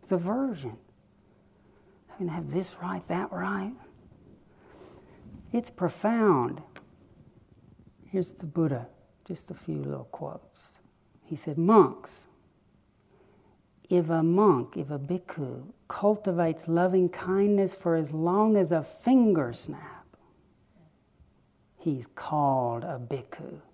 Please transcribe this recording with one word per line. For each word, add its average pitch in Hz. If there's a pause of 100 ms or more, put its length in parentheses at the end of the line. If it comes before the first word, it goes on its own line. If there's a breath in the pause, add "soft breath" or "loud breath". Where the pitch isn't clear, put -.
is -
aversion. 180 (1300 soft breath)
Having -
to 165
have 160
this 180
right, 180
that 175
right. 190 (1800 loud breath)
It's 233
profound. 185 (1400)
Here's 185
the -
Buddha, 143 (380)
just -
a 170
few 151
little 139
quotes. - (520)
He 160
said, 147
"Monks, 175 (1600 soft breath)
if 175
a 165
monk, 170
if 151
a 147
bhikkhu 139 (160)
cultivates 175
loving 180
kindness 196
for 165
as 156
long 190
as 180
a 160
finger 208
snap, - (1700)
he's 135
called 131
a 147
bhikkhu." 131 (140)